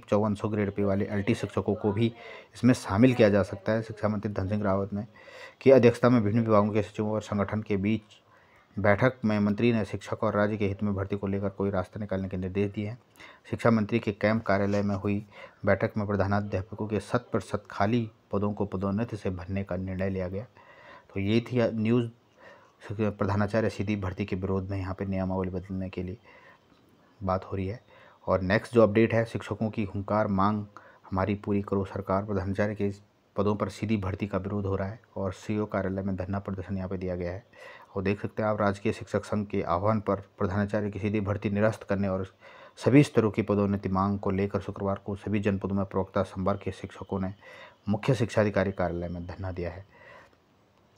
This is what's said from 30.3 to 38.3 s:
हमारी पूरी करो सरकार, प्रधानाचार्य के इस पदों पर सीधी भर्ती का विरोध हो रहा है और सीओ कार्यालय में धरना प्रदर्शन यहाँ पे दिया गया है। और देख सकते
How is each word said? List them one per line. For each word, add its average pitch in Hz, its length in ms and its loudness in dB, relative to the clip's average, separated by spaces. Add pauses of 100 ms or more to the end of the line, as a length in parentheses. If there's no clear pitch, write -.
हमारी 95 240 0
पूरी 101 260 -2
करो 98 240 -2
सरकार, 98 400 -2
प्रधानाचार्य 101 500 -2
के 101 120 -2
इस 98 140 -6 (340)
पदों 104 200 2
पर 101 140 -2
सीधी 110 280 -2
भर्ती 95 300 -4
का 98 100 -4
विरोध 98 280 -4
हो 98 100 -2
रहा 95 120 -2
है 104 120 -10 (160)
और 95 180 -4
सीओ 107 320 -4
कार्यालय 95 360 -2
में 98 140 -2
धरना 95 240 -4
प्रदर्शन 95 380 -6
यहाँ 92 120 -4
पे 95 80 -6
दिया 92 180 -4
गया 87 160 -4
है। 92 140 -10 (500)
और 98 80 -2
देख 101 180 0
सकते - 220 -4